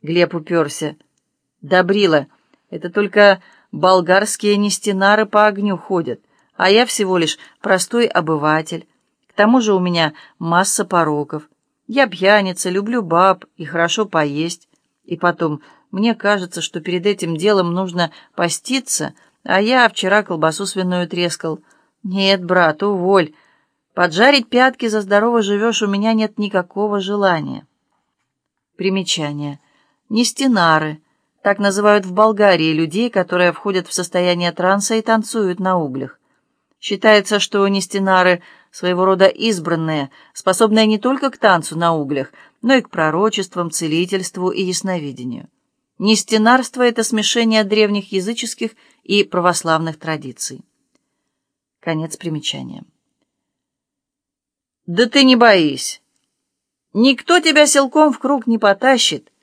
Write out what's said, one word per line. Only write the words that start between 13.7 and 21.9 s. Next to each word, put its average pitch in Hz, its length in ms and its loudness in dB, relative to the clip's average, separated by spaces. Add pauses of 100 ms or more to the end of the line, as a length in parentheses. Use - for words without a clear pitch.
поесть. 160 640 -4 (340)
И 170 140 -8
потом, 165 440 -2 (300)
мне 220 240 -2
кажется, 196 480 -4
что - 180 -8
перед 175 240 -6
этим 190 320 -2
делом 180 380 0
нужно 175 380 -4 (240)
поститься, 170 760 -4 (300)
а 190 180 0
я 240 280 2
вчера 202 340 0
колбасу 160 440 -2
свиную 180 420 -4
трескал. 170 500 -4 (460)